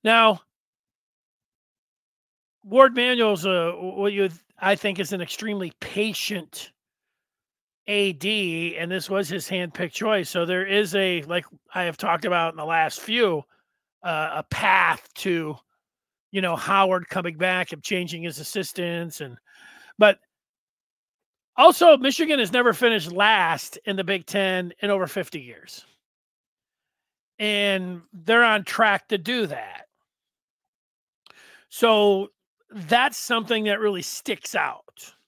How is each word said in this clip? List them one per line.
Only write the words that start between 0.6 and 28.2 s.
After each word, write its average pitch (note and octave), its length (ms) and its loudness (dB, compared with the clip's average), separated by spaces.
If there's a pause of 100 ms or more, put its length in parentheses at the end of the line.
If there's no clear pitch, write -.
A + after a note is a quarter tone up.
Ward B3 300 6
Manuel's, A#3+ 520 2
uh, F3 260 0
what F#3 400 -4
you, G3 160 0 (300)
I G3 160 2
think, F#3+ 240 -4
is G3 160 -6
an F#3 80 -6
extremely G3 580 -8
patient - 920 -8 (1120)
A G3+ 260 0
D, E3+ 640 -4
and E3+ 140 -8
this F#3 180 -6
was G3 180 -2
his E3 220 -8
handpicked F3+ 440 -6
choice. G#3+ 360 -2
So F3 160 -4
there F3+ 220 -2
is G3 280 0
a, F#3 280 0
like E3 240 -6 (280)
I F#3 100 -4
have E3 120 -6
talked E3+ 300 -2
about E3+ 260 0
in D#3+ 60 -16
the D3+ 80 -8
last D#3+ 340 0
few, G#3+ 420 0 (600)
uh, D#3 320 -4
a D#3 160 -6
path F#3 580 2 (100)
to, E3 380 -4 (760)
you G3 120 -4
know, F3 140 -2
Howard F#3 520 0
coming E3+ 300 -6
back F3+ 340 -2
and D3+ 100 -14
changing F3 420 -6
his E3 140 -10
assistants, E3+ 840 -8
and, B2 160 -14 (580)
but G#3 220 6 (1400)
also, D#4+ 400 10
Michigan C#4+ 400 0
has G3+ 140 -2
never B3 200 4
finished G3 400 0
last F#3 720 2
in G3+ 120 -2
the F#3+ 80 -4
Big F3+ 200 -2
Ten F#3 560 -2
in G3+ 100 -2
over F#3+ 180 0
fifty E3+ 320 -8
years. A#2+ 440 -20 (1600)
And G3 640 -2 (100)
they're A3 320 4